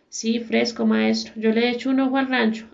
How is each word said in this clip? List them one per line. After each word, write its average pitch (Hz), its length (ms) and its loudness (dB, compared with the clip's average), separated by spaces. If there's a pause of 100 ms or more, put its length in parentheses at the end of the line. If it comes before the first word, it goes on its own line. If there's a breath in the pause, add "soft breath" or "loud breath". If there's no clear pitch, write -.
"Sí, 226 320 -2
fresco, 226 460 -2
maestro. 220 500 0
Yo 220 160 2
le 233 180 2
echo 240 200 -2
un 262 100 2
ojo 269 160 0
al 269 120 0
rancho. 233 460 0